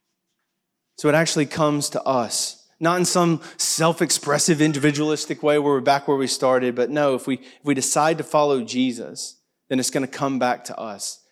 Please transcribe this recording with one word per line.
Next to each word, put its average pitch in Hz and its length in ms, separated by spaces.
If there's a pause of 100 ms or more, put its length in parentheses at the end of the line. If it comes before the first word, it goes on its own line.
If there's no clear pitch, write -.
(960)
So 151 120
it 143 60
actually 156 320
comes 147 440
to - 120
us, - 640 (140)
not 170 180
in 180 60
some 170 360 (160)
self-expressive, 160 1040
individualistic 151 800
way 147 160
where 143 160
we're 131 60
back 139 280
where 143 80
we 135 100
started, 127 480
but 123 160
no, 143 240
if 123 120
we, 135 100
if - 280
we 143 100
decide 151 440
to 147 60
follow 143 400
Jesus, 123 760 (280)
then 131 100
it's 123 120
gonna 139 160
come 135 320
back 123 260
to - 140
us. 104 540